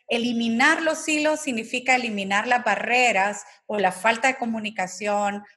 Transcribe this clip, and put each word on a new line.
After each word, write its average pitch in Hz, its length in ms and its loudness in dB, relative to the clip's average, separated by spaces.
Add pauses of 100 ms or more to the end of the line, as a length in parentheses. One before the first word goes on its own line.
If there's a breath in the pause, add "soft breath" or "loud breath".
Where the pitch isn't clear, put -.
eliminar 233 720 2
los 311 240 -2
silos 302 360 0
significa 247 540 -2
eliminar 208 520 -2
las 247 180 2
barreras 208 800 2 (220 loud breath)
o 214 120 -4
la 185 140 2
falta 226 360 2
de 262 100 0
comunicación 208 1080 -4 (120)